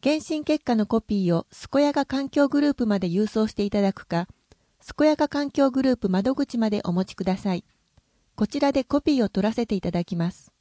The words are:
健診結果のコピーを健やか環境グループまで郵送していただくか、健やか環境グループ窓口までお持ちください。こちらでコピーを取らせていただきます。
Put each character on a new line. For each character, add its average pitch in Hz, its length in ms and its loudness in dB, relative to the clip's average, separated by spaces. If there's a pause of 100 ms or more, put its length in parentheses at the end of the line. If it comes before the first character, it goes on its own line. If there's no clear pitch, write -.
健 302 200 2
診 302 220 -6
結 302 220 0
果 240 100 0
の 214 100 2
コ 226 140 0
ピ 190 320 0
ー 170 40 2
を - 120 -2 (240)
健 285 140 4
や 294 80 0
か 277 120 0
環 269 240 -4
境 285 200 2
グ 285 100 2
ル 294 120 2
ー - 20 0
プ 240 120 -2
ま 208 140 0
で 180 80 -2
郵 196 200 0
送 220 200 0
し - 60 -8
て 208 100 -4
い 202 60 -2
た 208 120 0
だ 190 120 2
く - 120 -14
か、 170 220 -2 (720)
健 302 100 4
や 302 80 4
か 294 140 0
環 285 220 -4
境 269 200 2
グ 262 120 0
ル 262 100 4
ー 226 40 -2
プ 196 120 -4
窓 202 260 0
口 269 220 -4
ま 220 120 0
で 208 140 -2
お 180 80 -2
持 185 140 0
ち - 100 -18
く - 80 -8
だ 185 140 0
さ 190 180 -2
い。 - 80 -8 (720)
こ 214 100 0
ち 285 140 -6
ら 277 140 2
で 269 100 0
コ 285 160 0
ピ 277 220 2
ー 208 40 2
を - 40 -2
取 190 120 -2
ら 214 120 0
せ 240 120 -2
て - 80 -4
い 190 80 -2
た 180 80 -4
だ 175 140 -2
き 175 140 -6
ま 170 140 -2
す。 - 300 -20